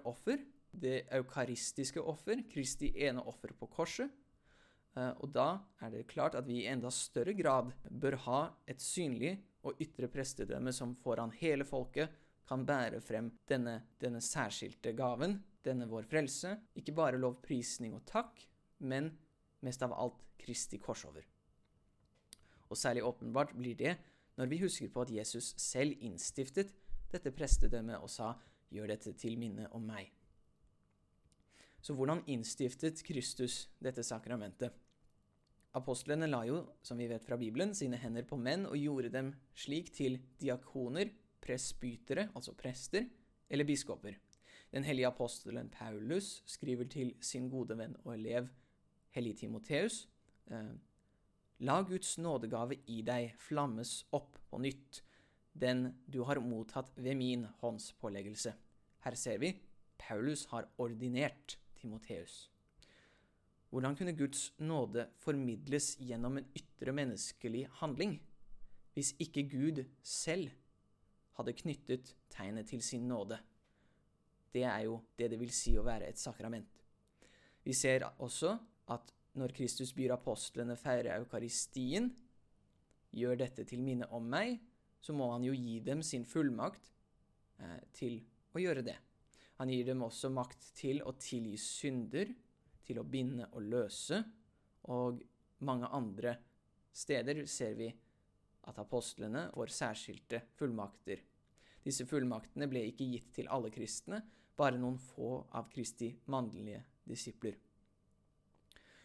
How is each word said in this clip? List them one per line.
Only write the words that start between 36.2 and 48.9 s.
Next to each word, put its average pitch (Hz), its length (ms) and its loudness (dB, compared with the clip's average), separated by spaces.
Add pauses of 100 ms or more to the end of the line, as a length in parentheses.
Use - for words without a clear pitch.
la 127 180 4
jo, 135 140 2 (220)
som 120 160 -6
vi 120 120 0
vet 113 160 -2
fra 120 120 0
Bibelen, 127 400 2
sine 123 240 0
hender 120 260 -2
på 143 100 -4
menn 143 300 2
og 143 100 0
gjorde 139 360 2
dem 131 180 0 (260)
slik 160 380 -4
til 131 220 2 (240)
diakoner, 135 720 0 (280)
presbytere, 131 920 -2
altså - 220 -8
prester, 175 480 -2 (440)
eller 143 160 4
biskoper. 120 520 -2 (520)
Den 139 160 0
hellige 127 240 4
apostelen 120 600 -4
Paulus 113 760 -4
skriver 123 440 -2
til 127 320 -2
sin 127 280 -2
gode 120 280 -2
venn 113 260 -6
og 117 100 -6
elev, 117 360 0 (640)